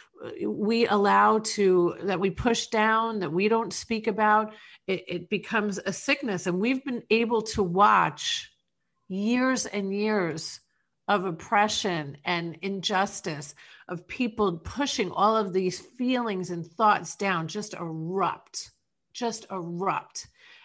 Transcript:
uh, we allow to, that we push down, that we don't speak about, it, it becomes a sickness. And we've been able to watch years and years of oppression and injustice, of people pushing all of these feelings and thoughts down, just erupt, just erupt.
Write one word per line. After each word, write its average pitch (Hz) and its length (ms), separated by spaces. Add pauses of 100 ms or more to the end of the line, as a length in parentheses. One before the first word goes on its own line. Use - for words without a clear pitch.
(240)
uh, - 240
we 220 380
allow 208 540
to, 185 640
that 185 140
we 196 120
push 233 380
down, 220 500
that 143 120
we 190 180
don't 226 260
speak 220 320
about, 214 480 (320)
it, 190 200
it 175 220
becomes 208 560
a 196 80
sickness. 262 540
And 180 120
we've 254 240
been 240 280
able 226 320
to 220 200
watch 180 880 (580)
years 240 580
and 196 280
years 202 640 (480)
of 190 180
oppression 175 1000
and 170 380
injustice, 190 920 (320)
of 175 220
people 214 480
pushing 226 540
all 214 260
of 202 160
these 180 260
feelings 233 680
and 170 180
thoughts 208 500
down, 175 320
just 208 260
erupt, 170 960 (420)
just 226 380
erupt. 175 760 (380)